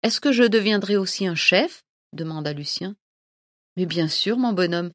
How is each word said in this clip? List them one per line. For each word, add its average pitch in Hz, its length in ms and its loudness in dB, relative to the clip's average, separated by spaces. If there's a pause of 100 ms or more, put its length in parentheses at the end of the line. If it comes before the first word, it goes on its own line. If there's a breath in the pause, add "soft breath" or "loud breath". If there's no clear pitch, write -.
« - 0 -
Est-ce - 200 0
que 285 100 2
je 240 120 6
deviendrai 208 520 2
aussi 190 300 -2
un 175 80 -2
chef ? » 196 480 2 (320)
demanda 156 400 -6
Lucien. « 170 420 -8 (800)
Mais 185 80 0
bien 165 240 0
sûr, 220 300 -2
mon 247 160 2
bonhomme 175 400 0